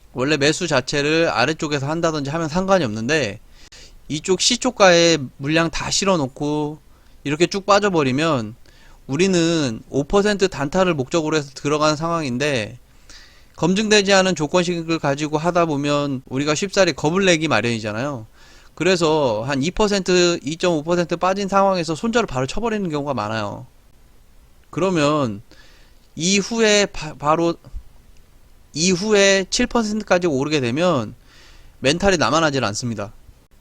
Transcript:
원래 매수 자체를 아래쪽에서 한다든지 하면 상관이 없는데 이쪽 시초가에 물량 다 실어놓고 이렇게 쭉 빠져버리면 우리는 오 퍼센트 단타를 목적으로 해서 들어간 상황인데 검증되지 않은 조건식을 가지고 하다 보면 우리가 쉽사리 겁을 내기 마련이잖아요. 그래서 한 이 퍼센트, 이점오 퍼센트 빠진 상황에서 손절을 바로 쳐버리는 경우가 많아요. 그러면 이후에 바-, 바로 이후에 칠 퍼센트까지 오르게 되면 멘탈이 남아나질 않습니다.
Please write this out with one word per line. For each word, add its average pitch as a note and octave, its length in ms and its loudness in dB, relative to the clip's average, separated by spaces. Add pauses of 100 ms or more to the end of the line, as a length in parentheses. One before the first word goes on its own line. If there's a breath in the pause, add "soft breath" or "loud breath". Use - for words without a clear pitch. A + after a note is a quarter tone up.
(140)
원래 C#3+ 240 0
매수 D3+ 300 0
자체를 D3+ 600 0
아래쪽에서 D3 600 -2
한다든지 D#3+ 400 -2
하면 E3 180 -4
상관이 F#3 380 2
없는데 A2 540 -2 (680 loud breath)
이쪽 F3+ 320 -2
시초가에 F3 800 4 (180)
물량 D#3+ 340 0
다 C3+ 200 -6
실어놓고 D3+ 920 -2 (440 soft breath)
이렇게 D3+ 240 0
쭉 F#3+ 180 -8
빠져버리면 D#3 880 0 (520 soft breath)
우리는 E3 840 0
오 C#3 160 -2
퍼센트 G3+ 420 0
단타를 F3 460 0
목적으로 D#3 420 -2
해서 C#3+ 180 -4
들어간 D3+ 420 0
상황인데 C#3 840 -4 (760 loud breath)
검증되지 G3+ 560 2
않은 F#3+ 220 4
조건식을 E3 640 -2
가지고 D3+ 400 -2
하다 F3 280 0
보면 C#3+ 640 -2
우리가 D3 260 -2
쉽사리 F#3+ 380 0
겁을 F3 320 0
내기 D#3+ 240 2
마련이잖아요. A2+ 800 -2 (460 soft breath)
그래서 D#3 720 2
한 C3+ 160 -2
이 D#3 80 0
퍼센트, F3+ 720 2
이점오 E3 420 0
퍼센트 F3 320 0
빠진 F#3+ 320 -2
상황에서 F#3+ 460 2
손절을 A3+ 320 0
바로 C3 220 -2
쳐버리는 G#3+ 420 -4
경우가 D3 240 -4
많아요. G#2+ 540 -4 (1040)
그러면 D3 720 0 (720 soft breath)
이후에 G3+ 720 2
바-, D#3 280 -12
바로 D#3+ 400 0 (1200)
이후에 G3 800 2
칠 B3 160 0
퍼센트까지 G#3+ 580 0
오르게 D3 360 0
되면 B2+ 520 0 (680 soft breath)
멘탈이 F3 380 2
남아나질 C#3 460 2
않습니다. G#2 480 -6 (500)